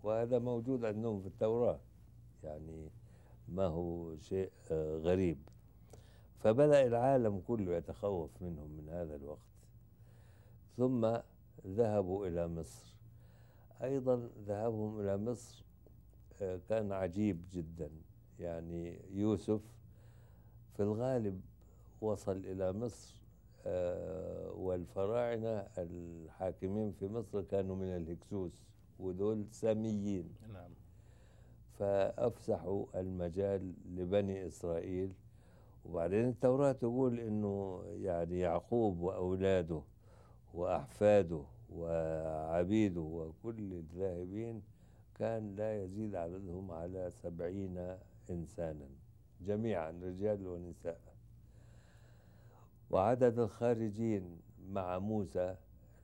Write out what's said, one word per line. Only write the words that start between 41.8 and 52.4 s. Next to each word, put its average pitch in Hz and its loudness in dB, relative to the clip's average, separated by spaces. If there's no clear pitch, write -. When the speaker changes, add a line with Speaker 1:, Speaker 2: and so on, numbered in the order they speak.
Speaker 1:
وكل 82 -6
الذاهبين 90 -6
كان 107 -2
لا 107 0
يزيد 101 -4
عددهم 92 -6
على 90 -6
سبعين 90 -6
إنسانًا، 80 -6
جميعًا 104 0
رجال 95 0
ونساء. 87 -8